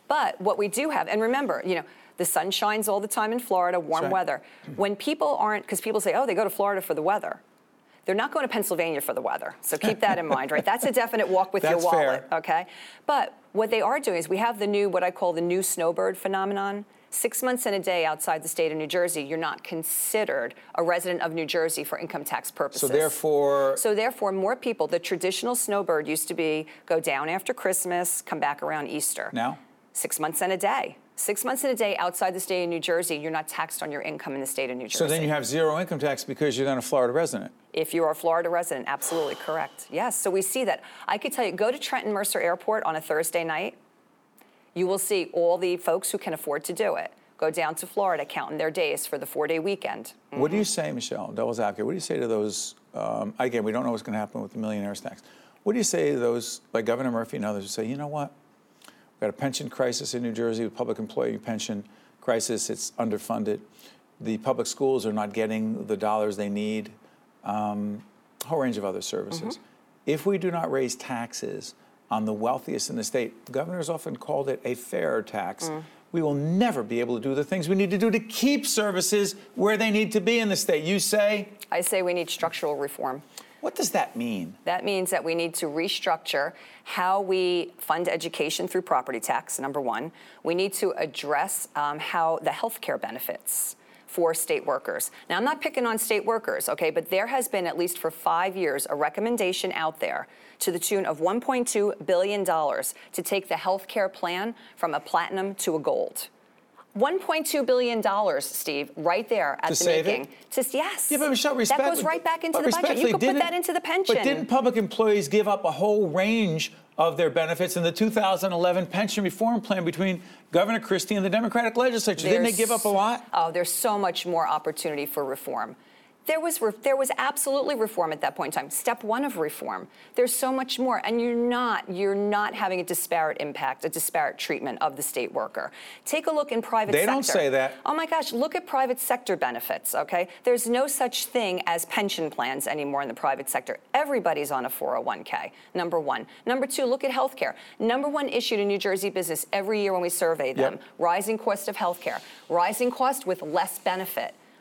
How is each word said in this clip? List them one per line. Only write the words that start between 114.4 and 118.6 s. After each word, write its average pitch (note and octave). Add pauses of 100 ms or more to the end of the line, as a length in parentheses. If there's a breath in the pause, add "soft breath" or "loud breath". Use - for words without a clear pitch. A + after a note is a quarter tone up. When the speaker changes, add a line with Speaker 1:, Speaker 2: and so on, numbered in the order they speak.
Speaker 2:
public B3
employees G#3
give G3+
up G3+
a E3
whole G3+
range F#3 (240 loud breath)
of D#3+
their D#3+
benefits E3
in F3
the E3+
two G#3+
thousand G3
eleven F3+